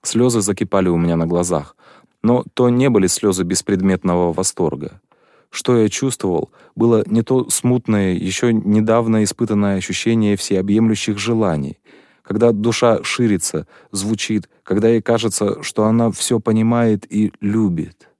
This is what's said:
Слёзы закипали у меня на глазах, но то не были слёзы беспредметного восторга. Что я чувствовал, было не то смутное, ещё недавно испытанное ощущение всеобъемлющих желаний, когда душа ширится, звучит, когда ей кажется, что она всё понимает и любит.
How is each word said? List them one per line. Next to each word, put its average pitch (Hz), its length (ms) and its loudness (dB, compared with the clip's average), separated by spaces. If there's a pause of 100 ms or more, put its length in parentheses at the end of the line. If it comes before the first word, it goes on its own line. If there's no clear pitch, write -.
Слёзы 117 380 0
закипали 95 480 -2
у 85 80 2
меня 85 180 0
на 82 120 -2
глазах, 85 480 -4 (480)
но 120 200 2 (100)
то 123 160 2
не 127 200 2
были 104 180 4
слёзы 95 360 0
беспредметного 90 880 0
восторга. 78 680 -4 (480)
Что - 280 0
я 107 120 4
чувствовал, 98 600 -2 (260)
было 113 300 2
не 110 180 0
то 131 260 0
смутное, 110 640 0
ещё 92 380 -2
недавно 110 720 2
испытанное 104 540 0
ощущение 104 600 0
всеобъемлющих 104 840 0
желаний, 98 580 -2 (460)
когда 117 280 2
душа 113 520 0
ширится, 101 640 -2 (240)
звучит, 104 580 -4 (140)
когда 104 240 0
ей 113 140 4
кажется, 107 600 -2
что - 220 -4
она 113 280 2
всё - 280 -2
понимает 113 720 0
и 107 300 0
любит. 101 680 -2 (100)